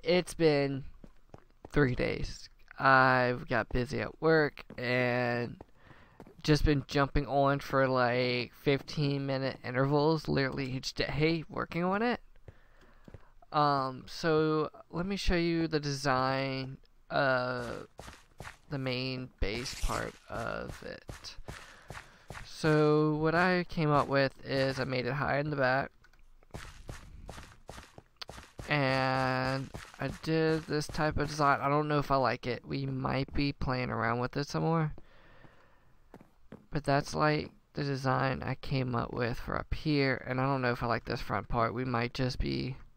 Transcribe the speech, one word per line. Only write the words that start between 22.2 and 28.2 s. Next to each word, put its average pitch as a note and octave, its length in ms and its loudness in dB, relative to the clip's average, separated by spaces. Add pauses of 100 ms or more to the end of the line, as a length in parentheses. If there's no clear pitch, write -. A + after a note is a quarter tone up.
So D3+ 720 4
what D#3 180 2
I F3+ 360 4
came D#3 200 0
up D3 180 4
with C3+ 260 2 (120)
is C3+ 340 0
I B2+ 40 0
made B2+ 220 -2
it A#2+ 80 -2
high C#3+ 260 0
in D3+ 100 -2
the D3 60 -2
back. C3 360 0 (2750)